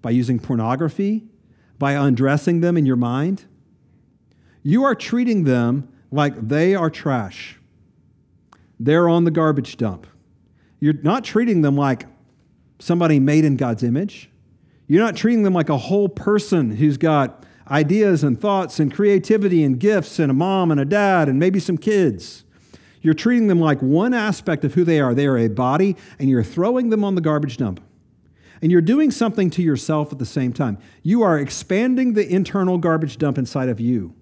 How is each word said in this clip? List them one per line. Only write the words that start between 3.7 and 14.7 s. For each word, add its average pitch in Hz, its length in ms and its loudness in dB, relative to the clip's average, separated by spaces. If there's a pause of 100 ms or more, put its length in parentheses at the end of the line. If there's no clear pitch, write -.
you 202 220 2
are 269 120 2
treating 233 480 -2
them 127 440 0 (240)
like 135 360 -2
they 160 260 2
are 170 160 0
trash. 123 720 -6 (1200)
They're 156 280 2
on 170 160 2
the 170 80 2
garbage 151 460 -2
dump. 101 300 -6 (720)
You're 147 220 0
not 208 220 0
treating 220 380 0
them 143 160 2
like 135 280 -2 (720)
somebody 170 420 2
made 151 260 2
in 139 100 2
God's 120 280 -2
image. 139 460 -4 (580)